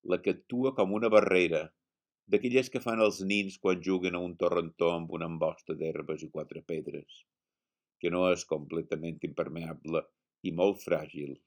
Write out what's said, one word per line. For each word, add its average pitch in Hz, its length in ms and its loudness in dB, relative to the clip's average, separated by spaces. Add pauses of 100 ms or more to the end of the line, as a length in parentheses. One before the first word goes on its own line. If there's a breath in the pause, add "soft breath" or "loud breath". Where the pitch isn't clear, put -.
La 87 180 0
que 92 140 0
actua 123 380 -2
com 98 200 2
una 110 160 2
barrera, 90 540 6 (640)
d'aquelles 123 420 2
que 127 120 -6
fan 113 200 2
els 104 220 2
nins 98 340 0
quan 90 240 0
juguen 90 320 0
a 87 80 -2
un 87 160 -8
torrentó 85 540 2
amb 85 180 -4
una 85 160 -6
ambosta 80 480 -4
d'herbes 78 480 -6
i 78 80 -14
quatre 78 320 -10
pedres, 76 600 -10 (800)
que 85 120 -2
no 90 160 2
és 85 180 0
completament 82 800 -6
impermeable 80 760 -6 (380)
i 85 120 -4
molt 95 300 2
fràgil. 76 500 -4 (120)